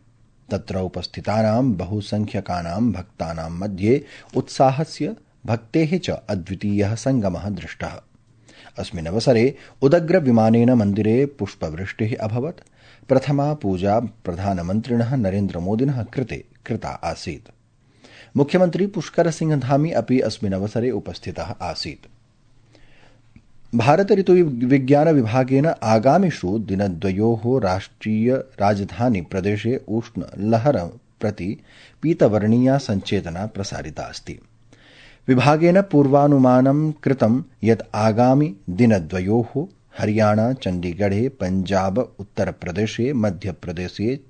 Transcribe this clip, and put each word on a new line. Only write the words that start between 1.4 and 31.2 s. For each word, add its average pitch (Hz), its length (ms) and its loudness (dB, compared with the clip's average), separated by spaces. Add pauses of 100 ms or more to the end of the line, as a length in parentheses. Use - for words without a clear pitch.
बहुसंख्यकानां 101 1160 -4
भक्तानां 82 580 -8
मध्ये 98 540 -2 (320)
उत्साहस्य, 147 800 -2 (300)
भक्तेः 160 520 -2
च - 120 -6
अद्वितीयः 101 840 -2
सङ्गमः 104 540 -2
दृष्टः। 85 440 -10 (840)
अस्मिन् 87 280 -8
अवसरे 117 480 2 (280)
उदग्रविमानेन 131 880 4
मन्दिरे 110 560 2
पुष्पवृष्टिः 98 960 -6
अभवत्। 120 400 -6 (480)
प्रथमा 143 460 2
पूजा 101 460 0
प्रधानमन्त्रिणः 104 1120 -4
नरेन्द्रमोदिनः 104 880 -2
कृते - 420 -8 (220)
कृता - 220 -6
आसीत्। - 600 -10 (880)
मुख्यमन्त्री 170 500 2
पुष्करसिंहधामी 156 1040 0
अपि 123 300 0
अस्मिन् 104 340 -2
अवसरे 110 360 -2
उपस्थितः 95 520 -8
आसीत्। 85 640 -10 (1700)
भारत 151 380 4
ऋतुविज्ञान 143 960 4
विभागेन 131 580 2
आगामिषु 113 920 2
दिनद्वयोः 101 1040 0
राष्ट्रिय 110 760 -2
राजधानी 101 840 0
प्रदेशे 104 680 -4
उष्णलहरं 110 1000 -2 (300)